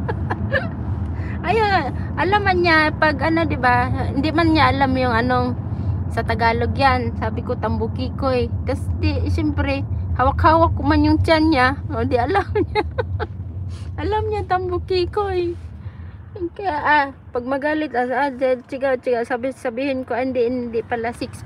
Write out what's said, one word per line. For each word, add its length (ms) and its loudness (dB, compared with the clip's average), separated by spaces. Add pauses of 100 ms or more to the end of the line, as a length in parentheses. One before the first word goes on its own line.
(300)
<laughs> 1200 -4
Ayaw, 400 2 (300)
alam 260 2
man 160 2
niya 320 4
pag 240 2
ano, 240 2
di 160 0
ba? 320 2 (240)
Hindi 160 2
man 240 4
niya 160 6
alam 240 2
yung 220 2
anong 320 2 (640)
sa 160 -2
Tagalog 480 2
yan. 420 2
Sabi 300 -4
ko, 100 -2
tambuki 640 -2
ko 160 2
eh. 160 0 (160)
Tas 160 -2 (160)
di, 320 0
siyempre, 560 0 (320)
hawak-hawak 560 4
ko 80 -2
man 240 4
yung 160 4
tiyan 320 4
niya. 240 2 (160)
O, 80 -2
di 160 0
alam 260 0 (120)
<laughs> 100 2
niya. 180 -2 (1120)
Alam 320 -2
niya, 160 -2
tambuki 640 -2
ko 240 -2
eh. 240 -2 (1000)
Kaya, 280 -2
ah, 240 4 (280)
pag 120 -2
magalit, 480 -2
ah, 320 0
ah, 40 0
di, 360 0
chiga, 320 -2
chiga, 280 -2
sabi, 280 -4
sabihin 520 -4
ko, 80 -4
"Ah, 80 -2
hindi, 240 0
hindi 360 -2
pala, 280 -4
six 360 -10